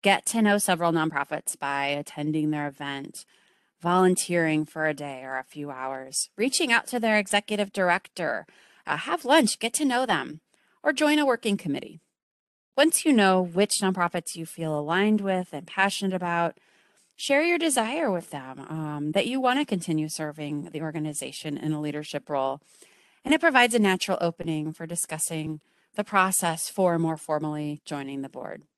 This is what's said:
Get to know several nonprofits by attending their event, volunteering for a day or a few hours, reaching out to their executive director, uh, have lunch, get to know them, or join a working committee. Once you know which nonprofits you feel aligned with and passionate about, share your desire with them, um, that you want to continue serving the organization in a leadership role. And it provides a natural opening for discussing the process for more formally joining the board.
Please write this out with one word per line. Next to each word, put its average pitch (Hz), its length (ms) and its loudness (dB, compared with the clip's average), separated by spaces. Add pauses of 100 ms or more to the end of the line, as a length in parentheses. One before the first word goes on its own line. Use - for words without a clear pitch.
Get - 260 4
to 226 160 0
know 208 160 6
several 170 320 2
nonprofits 151 640 -2
by 139 300 -4
attending 151 640 -2
their 147 160 -4
event, 139 580 -10 (560)
volunteering 175 840 4
for 156 220 -6
a 151 80 0
day 139 300 -10
or 131 160 -6
a 131 40 -8
few 147 280 -10
hours, 131 680 -6
reaching 254 340 0
out 233 160 4
to 247 120 -4
their 220 180 2
executive 202 560 -2
director, 175 720 -2 (400)
uh, 147 120 -2
have 311 280 -4
lunch, 269 320 4
get 233 160 -4
to 302 100 -2
know 254 220 2
them, 156 360 -2 (420)
or 294 100 2
join 294 240 4
a 294 80 2
working 226 320 2
committee. 156 440 -6 (760)
Once 311 260 4
you 320 80 4
know 190 300 6
which 180 400 0
nonprofits 180 540 -2
you 165 100 -10
feel 160 320 -4
aligned 190 440 2
with 185 320 -2
and 151 120 -10
passionate 196 480 0
about, 170 460 -2 (560)
share 277 260 2
your 349 160 2
desire 269 540 0
with 175 180 -4
them, 135 400 -12
um, 151 440 -4
that 196 120 2
you 254 160 -2
want 247 160 2
to 196 80 0
continue 160 420 -2
serving 151 640 -8
the 156 120 -8
organization 151 760 -6
in 156 160 -2
a 151 80 -4
leadership 151 480 -6
role. 135 320 -2 (640)
And 285 100 2
it 311 80 4
provides 247 320 6
a 233 60 4
natural 190 420 2
opening 160 500 -2
for 165 140 -10
discussing 156 760 -6 (340)
the 208 80 -2
process 185 680 2
for 175 300 2
more 165 180 0
formally 151 680 -4
joining 139 360 -8
the 135 80 -10
board. 123 320 -12 (160)